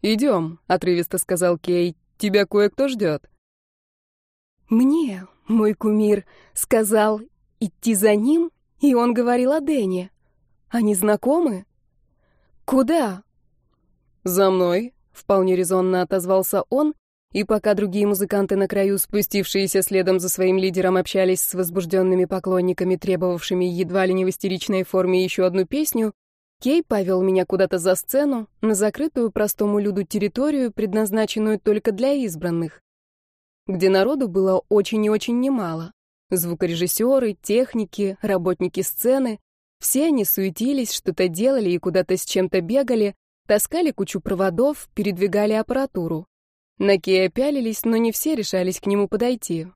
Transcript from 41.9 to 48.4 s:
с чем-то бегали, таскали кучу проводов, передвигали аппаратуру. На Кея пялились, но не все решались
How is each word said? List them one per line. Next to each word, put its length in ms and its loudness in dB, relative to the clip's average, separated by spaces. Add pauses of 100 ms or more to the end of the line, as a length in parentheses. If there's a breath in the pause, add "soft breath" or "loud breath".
с 80 -6
чем-то 380 0
бегали, 520 0 (320)
таскали 440 0
кучу 300 -6
проводов, 720 -2
передвигали 580 0
аппаратуру. 720 -4 (520)
На 200 4
Кея 300 2
пялились, 560 -2
но 120 2
не 140 2
все 260 -2
решались 440 -2